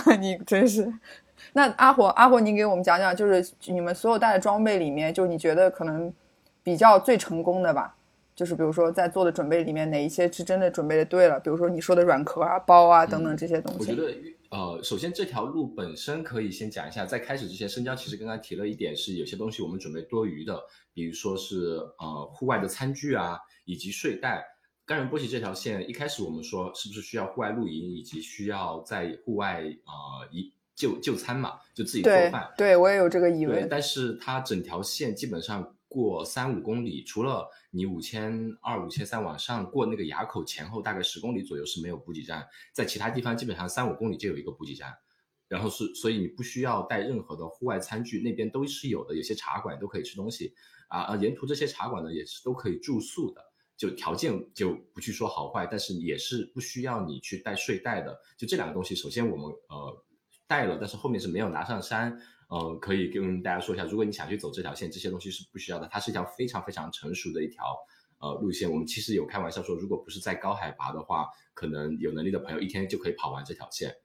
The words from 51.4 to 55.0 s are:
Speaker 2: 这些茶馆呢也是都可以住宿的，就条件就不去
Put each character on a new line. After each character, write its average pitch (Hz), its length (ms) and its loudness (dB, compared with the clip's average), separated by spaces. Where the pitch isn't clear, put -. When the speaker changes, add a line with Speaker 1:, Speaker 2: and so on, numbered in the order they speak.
Speaker 2:
这 143 80 -2
些 147 100 -2
茶 101 240 -6
馆 92 140 -6
呢 80 100 -10
也 78 100 -6
是 - 200 -16
都 127 100 -4
可 120 160 -6
以 85 80 -2
住 127 220 -4
宿 - 320 -6
的， - 100 -20
就 - 140 -4
条 85 240 -6
件 117 180 -2
就 92 200 -2
不 - 60 -18
去 - 120 -8